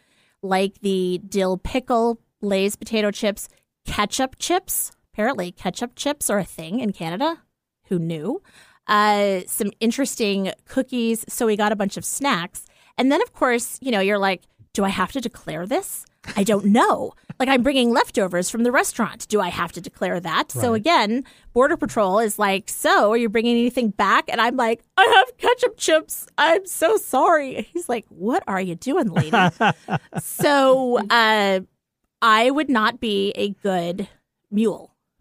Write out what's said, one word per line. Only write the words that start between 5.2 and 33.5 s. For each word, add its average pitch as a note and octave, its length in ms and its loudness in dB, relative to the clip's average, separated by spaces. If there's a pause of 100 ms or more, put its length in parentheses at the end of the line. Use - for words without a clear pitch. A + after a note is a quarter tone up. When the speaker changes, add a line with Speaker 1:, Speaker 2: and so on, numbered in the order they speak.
Speaker 1:
ketchup - 440 -8
chips - 360 -4
are G3+ 80 0
a F3+ 60 -2
thing E3+ 340 -8
in G#3+ 140 -2
Canada. A#3+ 440 -4 (520)
Who F3+ 100 0
knew? E3 420 -6 (460)
Uh, G#3 600 2
some - 320 -4
interesting G#3 720 -2 (140)
cookies. A#3 640 -2
So - 160 -4
we G#3+ 120 2
got G#3 140 0
a A3 40 -2
bunch G#3+ 220 -4
of - 80 -10
snacks. G#3+ 600 -4 (320)
And C4 140 2
then, E4 100 2
of A#4+ 120 -4
course, A#3+ 480 -2
you C4 100 -4
know, G#3 80 2
you're G3 180 2
like, G3 260 -2 (300)
"Do G3+ 100 0
I G3 60 0
have F#3 220 -4
to C4+ 100 -6
declare E3 460 -10
this? D#4+ 380 -6 (300)
I G3+ 80 2
don't G3+ 220 2
know. A3+ 480 4 (260)
Like, B3+ 100 0
I'm C4 140 4
bringing B3+ 280 2
leftovers G#3 580 0
from A#3 140 -2
the A#3+ 80 2
restaurant. B3 580 -2
Do G#3 120 0
I F3+ 80 -2
have E3+ 240 -6
to F3 80 -12
declare F#3 400 -6
that?" F#3 300 -4
So A#3+ 200 -2
Speaker 2:
Right. A3+ 60 2
Speaker 1:
again, B3 460 2 (300)
Border D4 240 4
Patrol A3 420 2
is G#3+ 200 -2
like, G3 300 0
"So, E4 420 2
are A#3 60 2
you A#3+ 120 2
bringing A#3 280 2
anything A#3+ 320 0
back?" G#3+ 400 2
And - 120 -2
I'm B3 140 0
like, A#3 280 -2 (140)
"I F#4+ 60 8 (140)
have B4 200 2
ketchup B4 400 0
chips. - 500 -2 (100)
I'm E4 280 4
so F4+ 320 0
sorry." C#4+ 760 0
He's - 160 -8
like, B3 200 -4
"What A3+ 380 -4
are F#3+ 140 -2
you F#3 140 -4
doing, C4+ 360 -2
lady?" D#3 200 0
Speaker 2:
<laughs> G3 880 0
Speaker 1:
So, C4 760 2 (120)
uh, G#3+ 520 4 (600)
I A3+ 300 6
would D4 180 -2
not A#3 300 0
be G3+ 360 -2
a G#3 140 -2
good F#3+ 580 -4 (440)